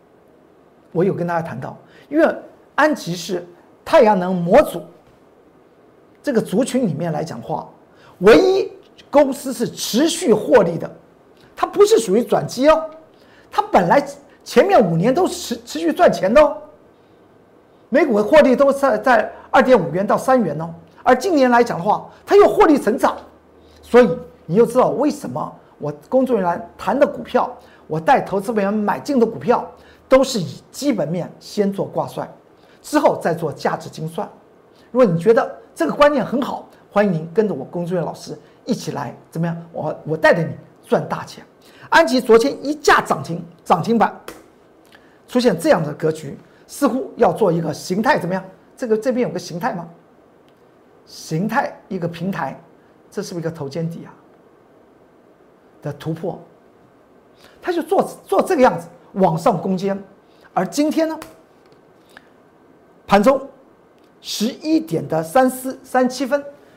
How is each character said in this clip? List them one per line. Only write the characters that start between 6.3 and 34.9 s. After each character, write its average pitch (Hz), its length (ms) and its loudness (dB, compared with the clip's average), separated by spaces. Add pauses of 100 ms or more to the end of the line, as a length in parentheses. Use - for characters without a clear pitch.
个 226 100 0
族 214 220 -2
群 247 240 -2
里 156 60 -4
面 160 180 -6
来 151 120 -4
讲 - 180 -12
话， - 260 -10 (520)
唯 214 180 8
一 381 340 2 (400)
公 277 220 4
司 262 180 -8
是 233 160 -4
持 - 400 0
续 311 260 2
获 214 300 4
利 170 140 -2
的， - 120 -10 (680)
它 359 120 -2
不 403 180 6
是 427 140 6
属 185 160 0
于 240 80 4
转 151 240 0
机 269 220 2
哦， 320 200 2 (640)
它 - 100 -2
本 208 260 2
来 269 160 4 (400)
前 269 220 4
面 381 160 6
五 170 140 0
年 202 180 2
都 349 140 2
是 - 60 -8
持-， - 320 -10
持 - 140 -10
续 330 140 0
赚 330 180 4
钱 190 220 -2
的 302 80 8
哦， 285 160 2 (1300)
每 311 160 2
股 208 180 2
获 294 160 4
利 262 160 6
都 277 160 4
在， 262 260 0
在 - 340 0 (200)
二 269 100 4
点 247 160 6
五 156 140 -4
元 185 140 -2
到 214 120 0
三 262 240 2
元 156 180 -4
哦， 165 140 -10 (300)
而 254 120 4
今 349 200 0
年 254 160 4
来 240 120 4
讲 180 140 -6
的 165 60 -6
话， 202 260 -2 (160)
它 359 100 2
又 403 120 10
获 403 180 4
利 294 140 4
成 220 180 -2
长， - 200 -2 (640)
所 240 200 6
以 208 160 2 (280)
你 160 100 -4
又 233 100 6
知 233 120 -4
道 202 140 4
为 277 180 0
什 - 200 -8
么 - 240 -10 (240)
我 147 140 -8 (160)
工 262 180 2
作 247 100 0
人 190 100 0
员 170 320 -4
谈 214 200 -4
的 285 80 2
股 - 160 -4
票， - 300 -4 (360)
我 156 120 -6
带 208 220 2
投 190 180 -4
资 226 140 -4
朋 208 100 0
友 196 80 0
买 208 280 -2
进 277 200 -2
的 226 60 4
股 - 140 -2
票， 190 300 -2 (380)
都 262 160 6
是 - 160 -4
以 139 220 -8 (100)
基 277 220 -4
本 165 140 -4
面 165 320 -6
先 196 320 -4
做 170 140 -4
挂 143 220 -6
帅， - 220 -10 (520)
之 - 180 -2
后 - 220 2
再 180 120 -2
做 160 180 -6
价 165 240 -6
值 - 140 -12
精 160 180 -10
算。 - 220 -10 (600)